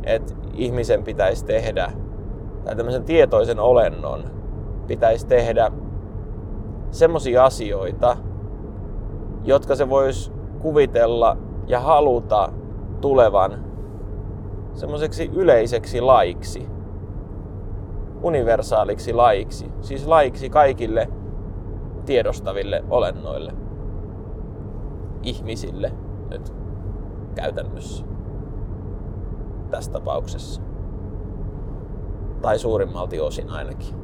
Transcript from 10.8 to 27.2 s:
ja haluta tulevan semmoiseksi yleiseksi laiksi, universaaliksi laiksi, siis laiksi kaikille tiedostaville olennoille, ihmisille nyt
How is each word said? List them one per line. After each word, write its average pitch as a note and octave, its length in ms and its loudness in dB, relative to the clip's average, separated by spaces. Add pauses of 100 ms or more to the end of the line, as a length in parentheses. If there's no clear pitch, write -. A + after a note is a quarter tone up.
ja B2 120 2
haluta A#2+ 680 4 (520)
tulevan A2 640 6 (1080)
semmoiseksi D3 640 -4
yleiseksi B2 680 6
laiksi, G2 680 4 (1500)
universaaliksi A2+ 920 2
laiksi, A2+ 580 2 (100)
siis C#3 260 -8
laiksi C3+ 420 4
kaikille A#2+ 600 4 (960)
tiedostaville G2 840 0
olennoille, D#2 640 -2 (1700)
ihmisille G#2+ 680 -6 (380)
nyt - 240 -10 (840)